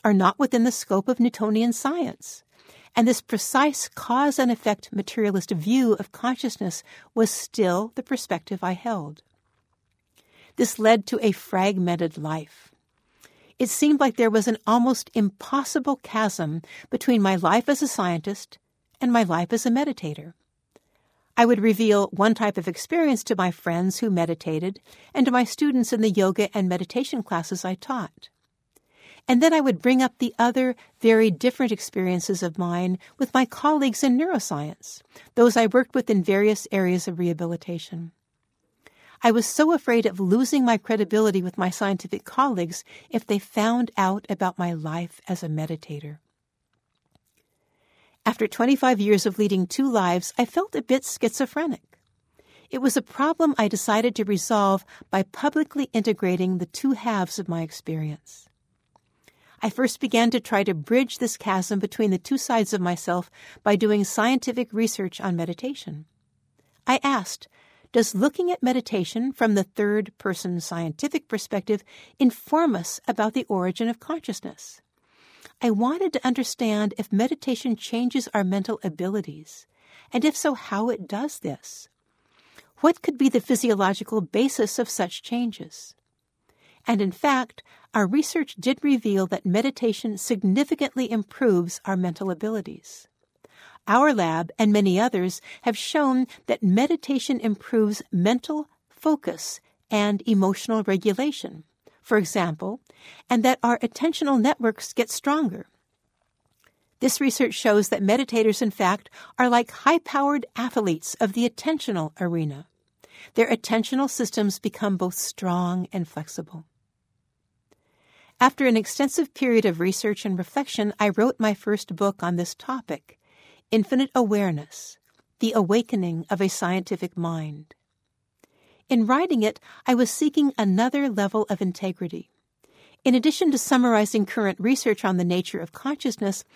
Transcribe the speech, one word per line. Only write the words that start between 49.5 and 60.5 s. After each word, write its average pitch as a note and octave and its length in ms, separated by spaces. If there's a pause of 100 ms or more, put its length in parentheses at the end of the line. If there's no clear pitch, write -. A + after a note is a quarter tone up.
two C4+ 240
lives, F3+ 460
I B3 80
felt F4+ 300
a C#4 80
bit C4 220
schizophrenic. - 760 (880)
It B3+ 120
was C4+ 140
a B3 60
problem D#4 540
I G#3+ 120
decided A3 480
to A3 80
resolve G3 600 (260)
by F#3+ 120
publicly D4 720
integrating F#3 640
the E3+ 80
two - 260
halves G#3+ 460
of F#3 100
my E3 140
experience. D#3 840 (1120)
I A3 80
first B3 300
began A#3 320
to A#3+ 80
try G3+ 240